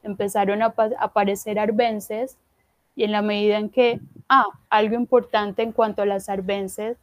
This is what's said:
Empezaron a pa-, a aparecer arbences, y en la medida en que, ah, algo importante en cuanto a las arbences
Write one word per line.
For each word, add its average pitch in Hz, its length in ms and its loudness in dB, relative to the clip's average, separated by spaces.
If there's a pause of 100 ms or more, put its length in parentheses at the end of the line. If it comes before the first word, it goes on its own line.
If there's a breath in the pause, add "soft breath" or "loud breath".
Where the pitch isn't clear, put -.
Empezaron 202 600 -2
a 226 80 2
pa-, 220 280 0
a - 60 -2
aparecer 208 540 -2
arbences, 220 800 -2 (560)
y - 100 0
en 208 80 0
la 208 80 0
medida 208 380 0
en 214 100 -4
que, 240 320 2 (300)
ah, 254 180 6 (220)
algo 214 240 2
importante 226 680 0
en 220 100 -4
cuanto 214 280 0
a 202 60 0
las 196 240 -4
arbences 196 720 -6